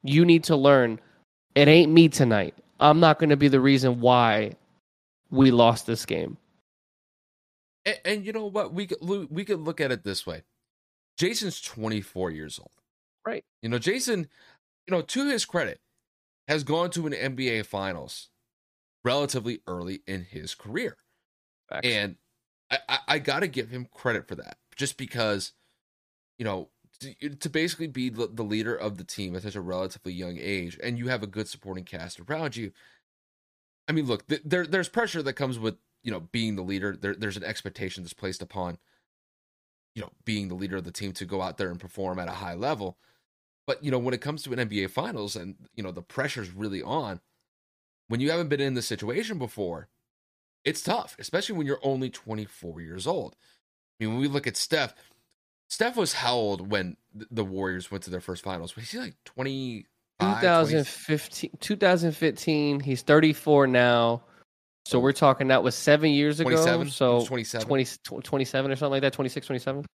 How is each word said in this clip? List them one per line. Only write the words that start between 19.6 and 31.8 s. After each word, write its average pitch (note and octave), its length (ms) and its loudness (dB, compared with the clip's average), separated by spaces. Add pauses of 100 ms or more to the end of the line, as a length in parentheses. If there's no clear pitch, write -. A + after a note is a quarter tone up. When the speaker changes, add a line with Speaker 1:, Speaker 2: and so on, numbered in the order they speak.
Speaker 2:
early F2+ 400 -8
in F#2+ 160 -6
his D#2+ 320 -14
career. - 420 -10 (720)
Speaker 1:
Facts. A#2+ 180 -6
Speaker 2:
And G2+ 280 -2 (560)
I, C3+ 80 0 (100)
I, C3+ 180 0
I D3+ 120 0
gotta C#3+ 280 -2
give B2 220 -6
him B2 240 -12
credit A2+ 340 -4
for - 80 -12
that, - 220 -16 (180)
just C3+ 220 -6
because, A2 540 -2 (880)
you A2 60 -8
know, F#2+ 240 -6 (320)
to, C3+ 340 -12
to D3 140 -8
basically E3 380 -4
be B2+ 220 -4
the, A2+ 180 -4
the A2+ 160 -8
leader G#2+ 320 -2
of G#2 220 -6
the F#2 60 -14
team F2+ 320 -10
at F#2 80 -8
such G#2 120 -10
a G2+ 60 -8
relatively F#2 520 -8
young F2 260 -10
age, F2 420 -6
and A#2+ 160 -6
you A#2+ 120 -6
have A#2+ 120 -4
a G#2+ 60 -8
good G#2 200 -8
supporting F#2 360 -12